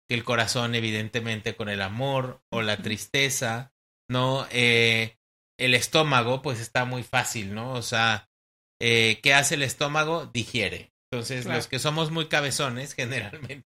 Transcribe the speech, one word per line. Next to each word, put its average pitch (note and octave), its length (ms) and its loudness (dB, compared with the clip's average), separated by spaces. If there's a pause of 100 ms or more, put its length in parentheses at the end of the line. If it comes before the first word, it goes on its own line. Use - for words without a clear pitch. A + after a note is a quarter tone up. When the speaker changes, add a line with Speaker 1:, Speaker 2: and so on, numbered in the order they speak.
Speaker 1:
que A#2+ 60 0
el A#2 80 -2
corazón, A#2 520 0
evidentemente, A2 800 -4
con G#2+ 140 -8
el G2+ 120 -2
amor B2+ 600 -2 (100)
o A2+ 100 -2
la G#2+ 140 0
Speaker 2:
Ujú. G2 80 -6
Speaker 1:
tristeza, A#2+ 920 -2 (360)
¿no? B2+ 420 0
Eh, A#2 680 4 (400)
el B2+ 160 2
estómago, C3 680 2
pues, A#2 180 -4
está B2 260 -2
muy B2 180 -6
fácil, A2 500 -2
¿no? A#2+ 200 -8
O B2 80 -4
sea, A2+ 480 0 (520)
eh, A2+ 400 4
¿qué C#3 120 6
hace C#3 220 4
el C#3+ 80 0
estómago? D3+ 600 0
Digiere. G#2 680 -4 (180)
Entonces, B2 320 -6
Speaker 2:
Claro. D#3+ 140 -2
Speaker 1:
los D3+ 100 -6
que C3 120 -4
somos D3+ 320 0
muy D#3+ 160 -2
cabezones, C#3+ 720 -2
<laughs> A#2 420 -6
generalmente - 300 -14